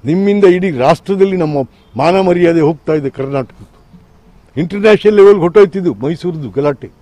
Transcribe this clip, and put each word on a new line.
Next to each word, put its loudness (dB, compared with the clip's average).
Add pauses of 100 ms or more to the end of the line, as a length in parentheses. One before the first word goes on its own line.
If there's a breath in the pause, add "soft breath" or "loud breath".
ನಿಮ್ಮಿಂದ 0
ಇಡೀ 2
ರಾಷ್ಟ್ರದಲ್ಲಿ -2
ನಮ್ಮ -2 (400 soft breath)
ಮಾನ 0
ಮರ್ಯಾದೆ 0
ಹೋಗ್ತಾ -2
ಇದೆ -4
ಕರ್ನಾಟಕದ್ದು. -10 (600)
International 0
ಲೆವೆಲ್ಗೆ 6
ಹೊಟ್ಟೋಯ್ತಿದ್ದು 0
ಮೈಸೂರದ್ದು -8
ಗಲಾಟೆ. -4 (100)